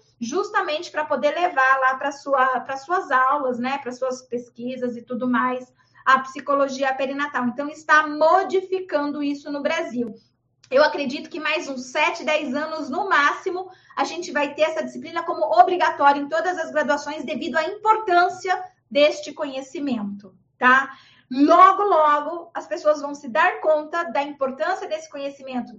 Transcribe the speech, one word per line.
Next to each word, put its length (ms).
justamente 680
pra 160
poder 300
levar 440
lá 160
pra 160
sua, 500
pra 140
suas 360
aulas, 480
né? 180
Pra 140
suas 320
pesquisas 760
e 60
tudo 260
mais, 420
a 180
psicologia 760
perinatal. 500
Então, 240
está 380
modificando 1120
isso 300
no 100
Brasil. 540
Eu 120
acredito 460
que 100
mais 300
uns 220
sete, 320
dez 320
anos, 340
no 180
máximo, 600
a 80
gente 280
vai 240
ter 80
essa 200
disciplina 380
como 220
obrigatória 600
em 80
todas 300
as 140
graduações, 520
devido 340
à 60
importância 960
deste 440
conhecimento, 1000
tá? 360
Logo, 540
logo, 720
as 140
pessoas 340
vão 140
se 120
dar 320
conta 460
da 160
importância 640
desse 220
conhecimento. 680